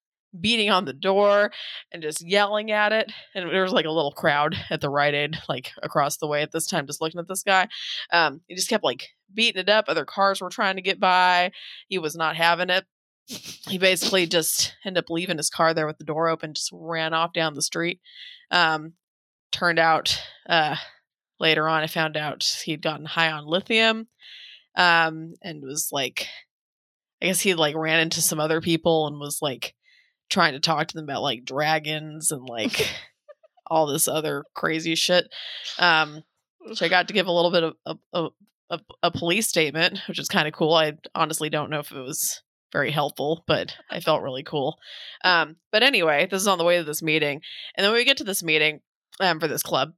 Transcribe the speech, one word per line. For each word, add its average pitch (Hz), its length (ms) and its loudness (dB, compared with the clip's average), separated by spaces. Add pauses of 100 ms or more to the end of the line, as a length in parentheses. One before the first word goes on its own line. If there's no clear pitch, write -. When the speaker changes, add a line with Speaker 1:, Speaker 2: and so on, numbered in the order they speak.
(400)
Speaker 1:
beating 208 300 2
on 190 160 2
the 135 80 -6
door 202 580 4 (400)
and 170 120 -12
just 156 180 -6
yelling 202 500 0
at 208 220 2
it, 220 180 -2 (240)
and 180 160 -6
there 185 120 2
was, 185 100 -2
like, 180 120 2
a 156 60 -2
little 156 220 0
crowd 151 420 2 (140)
at 160 120 -2
the 143 80 -2
Rite 143 260 2
Aid, 147 240 -2 (100)
like, 127 220 -6 (120)
across 147 340 0
the 156 100 -6
way 147 160 0
at 151 80 -6
this 165 160 -4
time, 147 200 -2
just 147 140 -8
looking 160 180 -4
at 170 80 -10
this 190 160 -8
guy. 190 240 4 (460)
Um, 160 340 4
he 175 80 -16
just 180 140 -4
kept, - 140 2
like, - 260 -2 (240)
beating 214 280 0
it 185 80 0
up, 214 180 4
other 151 180 0
cars 196 360 0
were 180 80 -8
trying 190 280 -2
to 185 60 -8
get 185 160 -2
by, 180 520 6 (360)
he 190 100 -4
was 156 180 -4
not 160 220 0
having 170 320 4
it. 185 160 0 (420)
He - 500 -12
basically 185 480 4
just 165 500 0 (100)
ended 180 180 -2
up - 80 -18
leaving 170 260 -2
his 147 140 -2
car 165 240 4
there 156 100 0
with 151 140 -6
the - 40 -16
door 160 260 0
open, 160 260 -4
just - 180 -6
ran 165 400 -4
off 170 200 0
down 160 200 0
the 143 80 -6
street. 170 380 -4 (500)
Um, 160 440 2 (580)
turned 170 280 2
out, 160 400 2 (300)
uh, 151 260 2 (640)
later 156 300 4
on, 160 140 2
I 160 40 -2
found 156 300 -2
out 151 260 -4 (220)
he'd 156 160 -6
gotten 156 240 -4
high 160 260 0
on 151 140 -8
lithium, 220 640 0 (680)
um, 165 580 4 (100)
and 156 200 -12
was 135 280 -6
like, 131 360 -4 (920)
I - 60 -2
guess 180 140 0
he, 196 120 2
like, 151 220 2
ran 160 240 2
into 165 220 0
some 156 180 0
other 156 220 0
people 160 460 2
and 147 120 -10
was, 143 220 -8
like, 139 340 -6 (540)
trying 165 240 2
to 135 60 -8
talk 160 280 0
to - 80 -18
them 160 100 -8
about, 135 160 -4
like, 123 240 -2
dragons 156 840 -2
and, 131 160 -8
like, 117 400 -2 (400)
Speaker 2:
<laughs> - 400 -20
Speaker 1:
all 160 200 2
this 139 200 0
other 147 380 -2 (100)
crazy 160 400 -2
shit. 175 360 2 (480)
Um, 156 440 2 (500)
so 202 120 -2
I 165 40 0
got 180 200 2
to 196 40 -8
give 196 140 2
a 185 40 -2
little 175 200 4
bit 175 120 2
of 160 120 -4 (100)
a, 160 100 -8 (180)
a, 170 160 -2 (420)
a, 170 80 -6 (240)
a 175 80 2
police 180 360 -2
statement, 165 600 0
which 165 120 -8
is 147 100 -8
kinda 156 220 0
cool. 160 220 2
I 156 240 2 (180)
honestly 156 340 -2
don't 151 200 -4
know 151 100 -4
if 147 120 -12
it - 80 -12
was 135 420 -6 (300)
very 135 200 -2
helpful, 147 560 -2
but 110 280 0 (140)
I - 100 -8
felt 160 220 0
really 131 220 -8
cool. 147 340 -4 (460)
Um, 165 320 2 (160)
but 214 120 4
anyway, 175 460 4
this 190 120 -2
is 214 60 0
on 185 120 2
the 165 40 0
way 175 140 4
to 175 60 0
this 151 180 -6
meeting. 151 400 0 (340)
And - 100 0
then 208 80 4
we 233 120 2
get 269 120 4
to 294 60 -10
this 196 200 -4
meeting, 156 380 0 (380)
um, 175 200 2
for 165 80 0
this 127 160 -2
club 151 340 -2